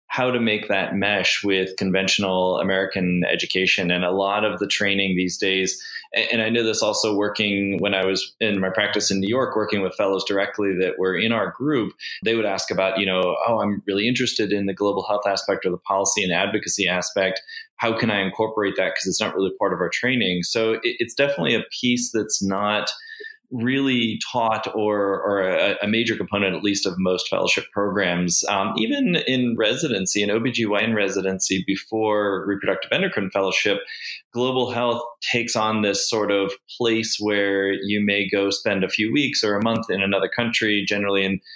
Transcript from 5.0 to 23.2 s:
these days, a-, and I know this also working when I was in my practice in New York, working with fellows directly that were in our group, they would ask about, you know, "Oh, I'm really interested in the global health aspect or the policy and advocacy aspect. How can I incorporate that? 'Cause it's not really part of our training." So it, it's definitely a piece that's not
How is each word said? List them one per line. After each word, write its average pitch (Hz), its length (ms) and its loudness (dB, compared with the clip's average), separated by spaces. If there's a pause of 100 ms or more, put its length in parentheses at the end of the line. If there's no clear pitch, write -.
these 92 220 0
days, 95 440 0 (320)
a-, 107 180 0
and 117 80 2
I 110 100 0
know 117 120 2
this 110 220 0
also 107 320 2
working 101 640 0
when 98 140 0
I 95 100 2
was 95 340 -2
in 104 220 0
my 95 80 0
practice 101 420 0
in 98 80 0
New 98 100 0
York, 120 280 -2
working 104 260 -2
with 92 140 -4
fellows 98 280 0
directly 101 540 0
that 90 220 0
were 92 160 2
in 110 160 2
our 104 180 0
group, 131 440 -2 (300)
they 113 120 2
would 110 80 0
ask 98 260 -2
about, 95 300 0
you 98 60 2
know, 92 280 2 (100)
"Oh, 113 160 2
I'm 104 280 0
really 101 180 2
interested 120 460 0
in 101 140 0
the 95 80 -2
global 101 300 0
health 104 220 0
aspect 98 400 0
or 92 40 0
the 87 80 -2
policy 98 440 0
and 90 100 0
advocacy 98 540 0
aspect. 92 540 0 (380)
How 113 200 0
can 113 100 2
I 104 120 2
incorporate 101 560 0
that? 92 180 0
'Cause - 120 -4
it's 92 140 0
not 110 140 -2
really 95 240 0
part 101 140 0
of 87 80 -2
our 87 120 -2
training." 101 520 0
So 113 300 0
it, 113 100 -4
it's 120 300 -2
definitely 143 420 2
a 107 80 -2 (160)
piece 123 320 0
that's - 280 0
not 101 520 0 (580)